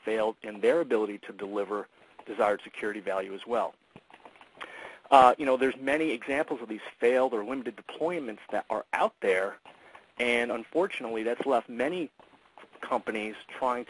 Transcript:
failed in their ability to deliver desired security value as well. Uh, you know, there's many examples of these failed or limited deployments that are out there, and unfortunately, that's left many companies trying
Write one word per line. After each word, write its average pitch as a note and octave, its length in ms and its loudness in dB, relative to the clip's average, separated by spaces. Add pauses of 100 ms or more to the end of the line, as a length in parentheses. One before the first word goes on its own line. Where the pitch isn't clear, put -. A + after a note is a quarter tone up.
failed A2 380 0
in G#2 180 -12
their C3 200 4
ability G#2+ 460 0
to G#2+ 60 -12
deliver G2+ 540 -4 (400)
desired G#2 380 0
security G#2 360 -8
value F#2+ 340 -4
as F#2+ 120 -14
well. A2+ 280 -2 (1400)
Uh, B2+ 260 10
you D3+ 80 -6
know, C3 140 4
there's B2+ 220 2
many D3 320 0
examples C3+ 500 -4
of A2+ 60 -12
these G#2+ 120 -8 (180)
failed B2+ 360 4
or G#2 100 -2
limited A#2+ 320 -6
deployments C#3+ 640 -6 (140)
that G#2 180 -2
are A2 240 -2
out G#3+ 260 0
there, F#2+ 380 0 (600)
and A#2+ 320 2
unfortunately, A#2 720 -2
that's A#2 220 -2
left B2+ 240 2
many C3+ 420 -4 (720)
companies A2 540 -4 (240)
trying B2 320 -2